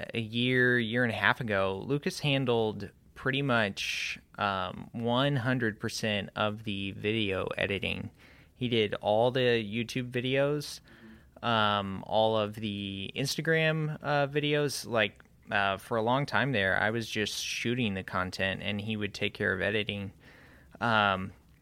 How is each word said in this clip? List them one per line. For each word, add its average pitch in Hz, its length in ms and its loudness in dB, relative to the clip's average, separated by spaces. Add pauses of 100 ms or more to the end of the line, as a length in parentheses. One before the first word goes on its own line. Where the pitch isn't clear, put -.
(140)
a 117 60 -2
year, 123 600 2
year 117 240 0
and 117 80 0
a 101 40 -4
half 101 260 4
ago, 98 440 0
Lucas 143 340 -2
handled 117 720 0 (240)
pretty 131 280 -2
much, 113 760 0 (220)
um, 95 540 -2
one 120 420 2
hundred 120 440 0
percent 104 560 -2
of 107 280 -2
the 98 280 -4
video 104 640 0
editing. 92 540 -2 (460)
He 127 120 -4
did 110 280 2
all 107 340 2
the 131 100 -2
YouTube 120 680 0
videos, 135 680 -2 (680)
um, 104 600 2
all 110 280 4
of 107 200 0
the 101 600 -6
Instagram, 156 840 0
uh, 143 260 2
videos. 147 600 0
Like, 107 360 0 (280)
uh, 98 260 2
for 117 200 -4
a 110 40 2
long 127 240 2
time 127 260 0
there, 98 300 4
I 104 100 2
was 113 160 -2
just - 360 -2
shooting 117 500 -2
the 95 100 -4
content, 92 600 -2
and 101 160 -4
he 110 160 -4
would 104 180 -4
take 104 200 -2
care 98 200 0
of 92 80 -2
editing. 101 500 0 (680)
Um, 101 540 4 (280)